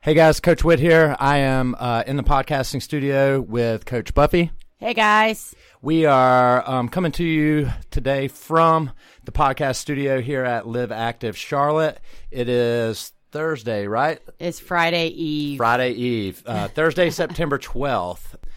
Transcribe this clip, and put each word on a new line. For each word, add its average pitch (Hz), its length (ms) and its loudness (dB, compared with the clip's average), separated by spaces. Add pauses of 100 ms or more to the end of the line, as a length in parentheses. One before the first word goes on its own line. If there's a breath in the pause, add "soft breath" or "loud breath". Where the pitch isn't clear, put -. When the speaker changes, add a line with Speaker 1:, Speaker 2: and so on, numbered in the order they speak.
Speaker 1:
Hey 156 120 2
guys, 156 260 6
Coach 170 240 2
Whit 160 160 4
here. 160 360 6
I 139 200 2
am, 131 420 0
uh, 117 260 -2
in 135 120 -4
the 135 60 -2
podcasting 135 580 0
studio 139 580 0
with 117 460 -2
Coach - 280 -6
Buffy. 165 380 2 (260)
Speaker 2:
Hey 233 160 -6
guys. 214 640 2 (260 soft breath)
Speaker 1:
We 160 240 2
are, 127 640 4
um, 127 200 -2
coming 175 240 -2
to 170 100 -2
you 151 460 2 (200)
today 135 380 -2
from 160 640 2 (320 soft breath)
the - 80 -14
podcast 135 460 0
studio 139 420 -2
here 131 240 -4
at 120 240 -4
Live 117 240 -4
Active 113 460 -6
Charlotte. 151 640 -2 (300 soft breath)
It 123 180 -4
is 117 640 0 (180)
Thursday, 120 560 -6
right? 131 320 -2 (200)
Speaker 2:
It's 170 200 -8
Friday 170 480 0
Eve. 151 480 -4
Speaker 1:
Friday 123 380 0
Eve. 113 520 -4
Uh, 107 220 -4
Thursday, 165 420 0
Speaker 2:
<laughs> - 0 -
Speaker 1:
September 160 480 -4
twelfth. 117 800 -4 (220 soft breath)